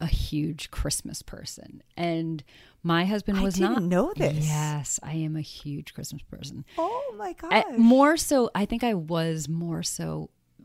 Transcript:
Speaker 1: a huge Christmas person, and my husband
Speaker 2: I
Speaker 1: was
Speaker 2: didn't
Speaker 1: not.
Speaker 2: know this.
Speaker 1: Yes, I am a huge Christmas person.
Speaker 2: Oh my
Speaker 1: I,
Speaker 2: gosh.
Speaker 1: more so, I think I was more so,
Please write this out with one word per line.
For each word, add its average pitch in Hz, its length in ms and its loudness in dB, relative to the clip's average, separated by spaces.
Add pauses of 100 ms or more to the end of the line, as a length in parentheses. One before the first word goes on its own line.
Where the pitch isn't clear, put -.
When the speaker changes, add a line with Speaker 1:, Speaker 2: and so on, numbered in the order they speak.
Speaker 1:
a 170 60 -2
huge - 640 -2
Christmas - 500 -6
person, - 640 -16 (120)
and 165 480 -2 (380)
my 170 240 2
husband 202 320 0
Speaker 2:
I 190 60 2
Speaker 1:
was 190 100 2
Speaker 2:
didn't 190 200 4
Speaker 1:
not. 202 100 2
Speaker 2:
know 185 340 2
this. 151 300 2
Speaker 1:
Yes, 151 560 -2
I 151 100 -8
am 156 240 -2
a 156 40 -4
huge 151 520 -10
Christmas 139 300 -12
person. - 420 -14 (140)
Speaker 2:
Oh 480 360 -4
my 403 200 -8 (160)
Speaker 1:
I, 220 100 6
Speaker 2:
gosh. 269 160 -2
Speaker 1:
more 262 400 8
so, 262 380 2
I 202 100 2
think 233 180 -2
I 233 120 2
was 160 520 -2
more 165 360 -2
so, 156 480 -6 (320)